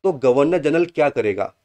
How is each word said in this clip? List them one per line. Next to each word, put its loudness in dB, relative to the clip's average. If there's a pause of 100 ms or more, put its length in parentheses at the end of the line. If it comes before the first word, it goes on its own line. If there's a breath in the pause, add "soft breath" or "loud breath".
तो 0
गवर्नर 2
जनरल 0
क्या -2
करेगा? -4 (100)